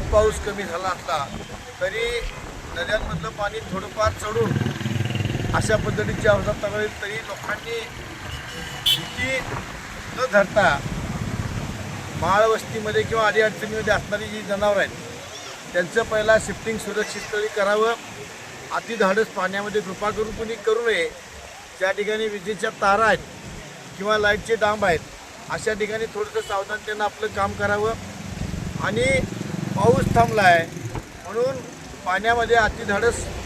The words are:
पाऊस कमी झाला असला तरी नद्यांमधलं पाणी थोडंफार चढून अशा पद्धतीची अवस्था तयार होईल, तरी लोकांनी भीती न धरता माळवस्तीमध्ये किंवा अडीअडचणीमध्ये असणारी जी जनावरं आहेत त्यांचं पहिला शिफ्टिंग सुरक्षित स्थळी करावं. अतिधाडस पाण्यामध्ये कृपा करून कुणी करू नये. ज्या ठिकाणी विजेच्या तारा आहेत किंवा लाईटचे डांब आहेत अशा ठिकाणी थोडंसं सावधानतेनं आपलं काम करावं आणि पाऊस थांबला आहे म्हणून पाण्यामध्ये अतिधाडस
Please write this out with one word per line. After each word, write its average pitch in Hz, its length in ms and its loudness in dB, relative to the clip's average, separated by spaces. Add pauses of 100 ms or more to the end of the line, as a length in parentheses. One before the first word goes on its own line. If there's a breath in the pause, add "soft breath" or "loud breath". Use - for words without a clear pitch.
(100)
पाऊस 214 360 4
कमी 202 160 -4
झाला 180 260 -4
असला 170 360 -2 (560)
तरी 190 240 0 (720)
नद्यांमधलं 185 520 -2 (100)
पाणी 208 220 -4 (100)
थोडंफार 214 420 0 (100)
चढून - 1300 0
अशा 220 200 2
पद्धतीची 208 520 0
अवस्था 202 240 6
तयार 208 220 -4
होईल, 208 280 -4
तरी 208 140 -6 (120)
लोकांनी 208 500 -6 (1080)
भीती 254 520 0 (760)
न 170 160 0
धरता 196 460 6 (1400)
माळवस्तीमध्ये 214 840 2
किंवा 220 240 2
अडीअडचणीमध्ये 214 680 2
असणारी 208 340 -2
जी 214 140 -6
जनावरं 202 380 2
आहेत - 920 -6
त्यांचं 180 300 2
पहिला 220 440 4
शिफ्टिंग 208 320 -4
सुरक्षित 202 440 -4
स्थळी 214 340 -2
करावं. 214 380 4 (800)
अतिधाडस 202 640 2
पाण्यामध्ये 202 440 -2
कृपा 190 300 -4
करून 214 260 -2
कुणी 226 180 -4 (120)
करू 233 200 4
नये. 170 240 2 (680)
ज्या 185 140 2
ठिकाणी 214 360 0
विजेच्या 208 420 -4 (100)
तारा 208 260 6
आहेत 190 120 6 (800)
किंवा 214 200 2
लाईटचे 208 380 2
डांब 208 280 2
आहेत 165 140 6 (520)
अशा 170 280 0
ठिकाणी 214 260 -2 (100)
थोडंसं 214 340 -2
सावधानतेनं 208 560 -2
आपलं 208 300 -2
काम 202 180 2
करावं 208 400 2 (920)
आणि 214 200 2 (720)
पाऊस - 380 6
थांबला 226 280 6
आहे 170 220 10 (600)
म्हणून 240 320 0 (480)
पाण्यामध्ये 226 520 4
अतिधाडस 214 600 4 (260)